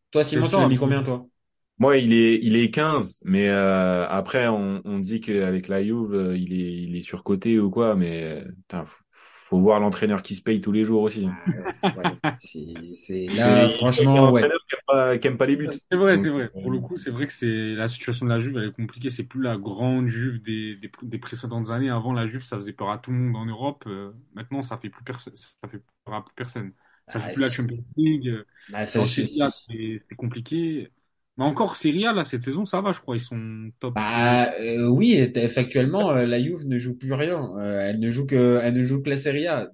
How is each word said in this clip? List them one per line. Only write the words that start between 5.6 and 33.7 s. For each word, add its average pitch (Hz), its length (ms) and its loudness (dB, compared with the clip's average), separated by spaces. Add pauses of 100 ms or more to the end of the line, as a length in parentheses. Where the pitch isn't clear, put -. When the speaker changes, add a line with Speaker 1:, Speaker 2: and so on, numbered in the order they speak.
Speaker 3:
la 98 140 0
Juve, 110 320 -2
euh, 92 240 0
il 90 140 -4
est, 87 320 -4
il 87 120 -6
est 90 60 -8
surcoté 101 560 0
ou 104 120 2
quoi, 110 260 2
mais, 82 280 -2
euh, 78 200 -8
putain, - 420 -12
faut, - 160 -20 (100)
faut - 480 -4
voir 104 200 6
l'entraîneur 101 420 0
qui 101 140 -12
se 90 60 -14
paye 110 180 0
tous 101 120 -4
les 107 120 2
jours 110 180 2
aussi. 104 420 -2
Speaker 1:
Ah 180 120 0
ouais, - 80 -10 (300)
ouais. 180 260 -4 (160)
C'est, 82 580 -16
c'est, 92 340 -8
Speaker 3:
<laughs> - 20 -8
Speaker 1:
là, 120 380 6
Speaker 3:
Mais - 20 0
Speaker 1:
franchement, 127 420 4
Speaker 3:
il - 20 8
y 139 40 8
a 135 40 10
un - 80 10
Speaker 1:
ouais. 123 240 6
Speaker 3:
entraîneur 165 40 0 (100)
qui 135 60 -6
aime - 120 -4
pas, 131 320 4
qui 135 100 2
aime 123 100 -4
pas 131 80 2
les 143 100 2
buts. 151 140 -4 (200)
Speaker 2:
C'est 185 60 0
vrai, 190 200 6
Speaker 3:
Donc, - 20 4
Speaker 2:
c'est 160 120 2
vrai. 131 260 -2
Speaker 3:
euh, - 40 -12
Speaker 2:
Pour 127 100 -4
le 127 100 -2
coup, 123 180 -10
c'est - 120 -10
vrai 120 160 -4
que 139 60 -8
c'est, 110 420 -2
la 110 140 -2
situation 120 380 -6
de 120 40 2
la 117 100 2
Juve, 127 180 -4
elle 107 100 -4
est 98 40 -10
compliquée. 120 380 -8
C'est 120 140 -8
plus - 180 -8
la 120 140 -2
grande 120 520 -2
Juve 117 340 -4
des, 107 340 -8
des, 98 140 -16 (120)
des 120 160 -10
précédentes 117 520 -8
années. 123 200 -2
Avant, 120 220 -4
la 117 140 -2
Juve, 127 160 -10
ça - 140 -10
faisait 101 160 -10
peur 101 180 -6
à 104 80 -6
tout - 120 -12
le 127 80 -2
monde 123 180 -2
en 110 100 -8
Europe. 127 400 -8
Euh, 101 260 -10 (220)
maintenant, 123 280 -10
ça 120 140 -10
fait 104 140 -12
plus - 140 -20
perso-, 123 300 -14
ça - 340 -20
fait - 140 -18 (220)
peur 107 120 -12
à 107 80 -12
plus - 100 -20
personne. 113 380 -10 (340)
Ça - 120 -8
Speaker 1:
Bah, - 20 -6
Speaker 2:
joue - 100 -8
plus 139 100 -4
la 131 100 0
Speaker 1:
c'est - 0 -
Speaker 2:
Champions 120 340 -4 (120)
League. 151 320 2
Euh, 110 180 -6 (220)
Speaker 1:
Bah, 104 180 -6
ça, 107 160 2
Speaker 2:
en - 40 2
Speaker 1:
c'est 123 200 -2
Speaker 2:
Serie - 160 -2
A, 139 80 2 (160)
c'est, 110 420 -8
c'est - 80 -18
compliqué. 127 760 -6 (460)
Mais 127 80 -2
encore, 151 320 0
Serie 165 300 0
A, 233 60 2
là, 180 120 0
cette 123 180 -6
saison, 143 240 -4
ça 185 140 -2
va, 196 120 0
je - 80 -8
crois, 123 160 -6
ils 117 40 -4
sont 110 500 -10 (100)